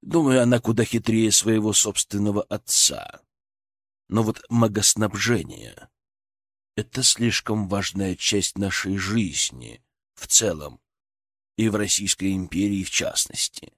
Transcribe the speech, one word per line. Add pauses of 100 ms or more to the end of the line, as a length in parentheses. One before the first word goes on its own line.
Думаю,
она
куда
хитрее
своего
собственного
отца. (840)
Но
вот
магоснабжение — (880)
это
слишком
важная
часть
нашей
жизни (300)
в
целом (760)
и
в
Российской
империи
в
частности.